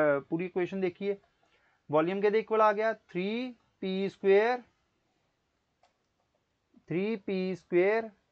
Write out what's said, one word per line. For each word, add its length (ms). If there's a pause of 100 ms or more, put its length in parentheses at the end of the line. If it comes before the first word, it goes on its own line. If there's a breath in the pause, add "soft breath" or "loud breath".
(200)
पूरी 240
इक्वेशन 360
देखिए, 400 (680)
वॉल्यूम 300
किहदे 180
इक्वल 220
आ 120
गया? 220
थ्री 600 (240)
पी 280
स्क्वेयर, 560 (2250)
थ्री 380
पी 400
स्क्वेयर 560 (200)